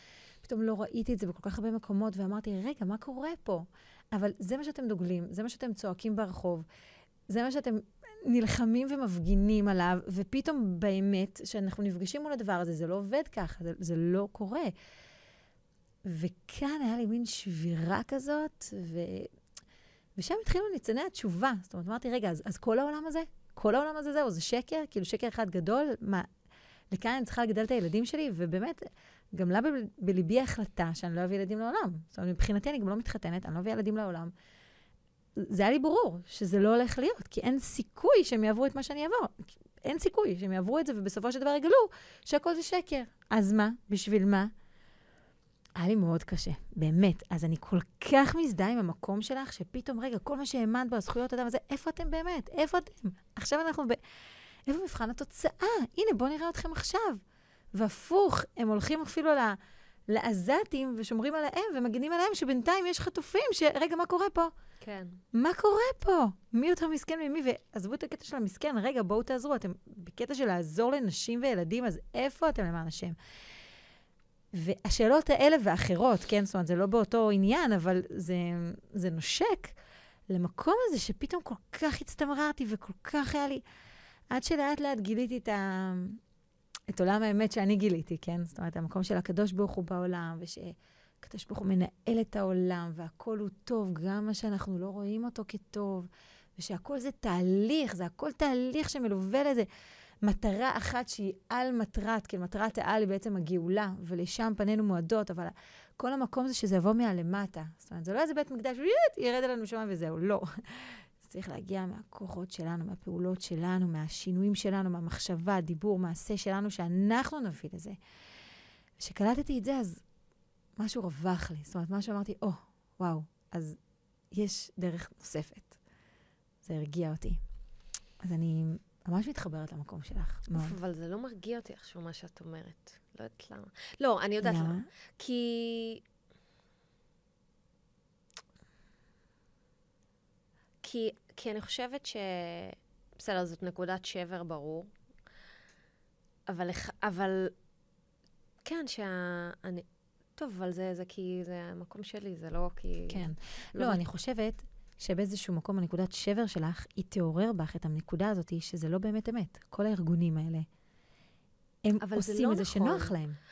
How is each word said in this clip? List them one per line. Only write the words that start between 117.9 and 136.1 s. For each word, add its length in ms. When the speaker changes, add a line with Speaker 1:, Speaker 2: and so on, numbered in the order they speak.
Speaker 1:
כשקלטתי 600
את 60
זה, 120
אז 240
משהו 240
רווח 480
לי. 120
זאת 120
אומרת, 160
משהו 220
אמרתי, 300
"או, 80
וואו, 220
אז 240
יש 460
דרך 400
נוספת." 580
זה 140
הרגיע 340
אותי. 240
אז 140
אני 320
ממש 200
מתחברת 440
למקום 300
שלך, 380
מאוד. 120
Speaker 2:
אוף, 100
אבל 220
זה 140
לא 140
מרגיע 360
אותי 140
איכשהו 280
מה 120
שאת 280
אומרת. 500
לא 60
יודעת 260
למה. 160
לא, 220
אני 120
יודעת 200
Speaker 1:
למה? 100
Speaker 2:
למה. 160
כי... 800